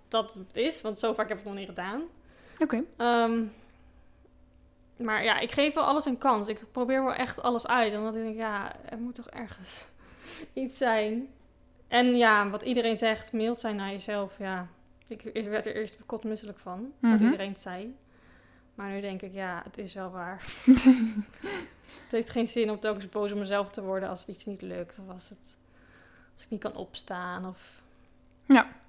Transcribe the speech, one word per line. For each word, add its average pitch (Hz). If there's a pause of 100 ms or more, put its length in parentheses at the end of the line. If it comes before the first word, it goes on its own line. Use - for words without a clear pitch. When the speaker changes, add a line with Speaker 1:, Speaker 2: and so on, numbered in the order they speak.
Speaker 1:
dat 220
het 190
is, 302
want 220
zo 226
vaak 220
heb 208
ik 202
het 208
nog 196
niet 196
gedaan. 196 (560)
Speaker 2:
Oké. 269 (140)
Speaker 1:
Ehm, 233 (1500)
maar 214
ja, 220
ik 240
geef 285
wel 320
alles 302
een 247
kans. 214
Ik 220 (120)
probeer 262
wel 262
echt -
alles 240
uit, 226
omdat 214
ik 226
denk, 220
"Ja, 214 (180)
er 220
moet 240
toch 233
ergens - (320)
<laughs> -
iets 262
zijn." 226 (600)
En 247
ja, 214
wat 208
iedereen 233
zegt, 220
mild 233
zijn 214
naar 196
jezelf, 196
ja. 190 (400)
Ik, 214
ik 220
werd 214
er 214
eerst 214 (100)
kot 220
misselijk 214
van, 202
wat 240
Speaker 2:
Mhm. 214
Speaker 1:
iedereen 226
het 190
zei. 196 (800)
Maar 196
nu 196
denk 190
ik, 190
"Ja, 185
het -
is 196
wel 185
waar." 185 (220)
Speaker 2:
<laughs> 262 (1300)
Speaker 1:
Het -
heeft 226
geen 233
zin 226
om 208
telkens 202
boos 208
op 208
mezelf 202
te 208
worden 190
als 185
het -
iets 196
niet 196
lukt, 175
of 190
als 185
het, - (800)
als -
ik -
niet 214
kan -
opstaan, 180
of - (640)
Speaker 2:
Ja. 269 (220)